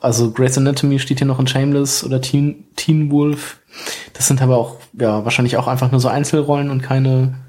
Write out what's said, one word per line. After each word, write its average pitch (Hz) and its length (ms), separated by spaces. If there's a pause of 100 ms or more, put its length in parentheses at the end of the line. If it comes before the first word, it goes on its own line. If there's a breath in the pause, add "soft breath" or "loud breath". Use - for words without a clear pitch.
also 117 280
Grey's 127 280
Anatomy 139 420
steht 131 180
hier 139 80
noch 131 140
in 131 80
Shameless 139 560
oder 131 160
Teen, 143 440 (120)
Teen 151 340
Wolf, 147 480 (540 loud breath)
das - 160
sind 131 120
aber 127 180
auch, - 180 (160)
ja, 107 320
wahrscheinlich 120 320
auch 131 100
einfach 127 240
nur 131 100
so 127 80
Einzelrollen 143 600
und 131 120
keine 131 520 (140)